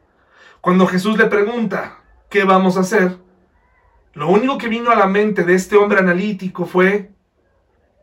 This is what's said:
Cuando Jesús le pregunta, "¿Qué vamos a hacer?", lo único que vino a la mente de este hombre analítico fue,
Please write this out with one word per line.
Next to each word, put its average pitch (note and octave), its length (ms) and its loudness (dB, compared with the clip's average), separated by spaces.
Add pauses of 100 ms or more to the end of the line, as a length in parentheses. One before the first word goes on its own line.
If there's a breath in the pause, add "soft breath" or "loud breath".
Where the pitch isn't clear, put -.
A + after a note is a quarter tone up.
(600 soft breath)
Cuando F#3 260 2
Jesús F#3 320 -2
le A3 80 4
pregunta, G#3 720 -4 (320)
"¿Qué G3+ 140 0
vamos F#3+ 340 2
a - 20 0
hacer?", F#3 380 -2 (960)
lo D3+ 140 -6
único A#3+ 280 2
que A3+ 120 -8
vino A#3 220 -2
a A3+ 60 2
la G3 100 2
mente G3 380 0
de F3+ 100 2
este F#3+ 220 0
hombre G3+ 220 2
analítico F#3 680 -2
fue, F#3+ 480 -2 (920)